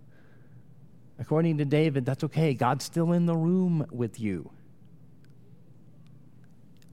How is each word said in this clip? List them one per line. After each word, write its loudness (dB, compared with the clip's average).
according 0
to 0
David, 2
that's -2
okay. 0
God's 0
still 0
in 2
the 0
room 0
with -4
you, -4